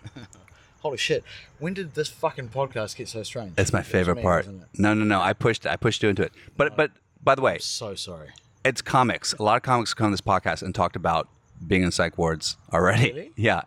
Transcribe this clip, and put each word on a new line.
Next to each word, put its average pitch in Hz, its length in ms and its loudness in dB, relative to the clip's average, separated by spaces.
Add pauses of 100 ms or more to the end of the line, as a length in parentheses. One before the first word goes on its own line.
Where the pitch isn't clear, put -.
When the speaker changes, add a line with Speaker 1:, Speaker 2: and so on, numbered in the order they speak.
(160)
Speaker 1:
<laughs> - 640 -20
holy 143 160 -6
shit! 135 260 -2 (380)
When 165 140 -4
did 180 200 -8
this 151 140 -4
fucking 143 400 -6
podcast 120 480 -6
get 107 120 -12
so 110 140 -10
strange? 101 340 -10
Speaker 2:
It's 98 160 2
my 104 80 2
Speaker 1:
It - 20 -2
was - 60 -14
Speaker 2:
favorite 90 280 2
Speaker 1:
me, - 60 -6
Speaker 2:
part. 90 240 2
Speaker 1:
wasn't 95 180 -16
it? - 40 -20 (100)
Speaker 2:
No, 104 160 4
no, 110 100 2
no. 101 160 4
I 95 120 2
pushed, - 340 0
I 71 100 -2
pushed - 260 0
you 110 60 4
into 95 140 2
it. 78 100 -2 (240)
But, 143 160 2
Speaker 1:
No. - 40 -20
Speaker 2:
but 151 140 2 (320)
by 135 140 6
the 135 60 -2
way, 107 120 2
Speaker 1:
I'm 80 60 -8
so - 340 -8
sorry. 82 360 -12 (340)
Speaker 2:
it's 131 180 0
comics. 120 520 0
A - 80 -6
lot 107 140 4
of 123 60 -2
comics 120 320 0
come 110 120 0
on 104 40 2
this 95 100 -2
podcast 92 420 0
and 87 120 -6
talked 87 220 0
about 82 320 0 (360)
being 92 200 2
in 87 80 2
psych 85 260 -2
wards 82 380 -2 (160)
already. 95 400 4
Speaker 1:
Really? 185 200 -14
Speaker 2:
<laughs> - 40 -20
Yeah, 101 300 2